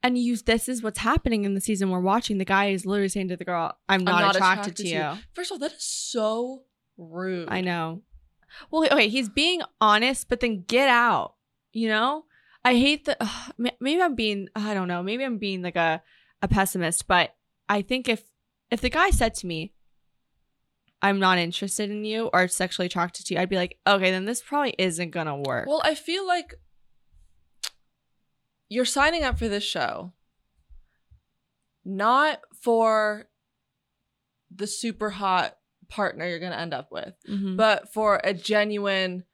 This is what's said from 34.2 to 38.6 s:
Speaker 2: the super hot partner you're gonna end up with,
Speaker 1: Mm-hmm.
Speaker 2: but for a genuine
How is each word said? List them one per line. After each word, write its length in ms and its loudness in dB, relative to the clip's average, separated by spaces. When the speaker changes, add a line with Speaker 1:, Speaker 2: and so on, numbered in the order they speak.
Speaker 2:
the 140 -8
super 440 -6
hot 460 0
partner 400 -4
you're 120 -6
gonna 160 -6
end 180 -6
up 160 -10
with, 240 -10
Speaker 1:
Mm-hmm. 260 -4
Speaker 2:
but 360 2
for 320 2
a 100 0
genuine 880 -2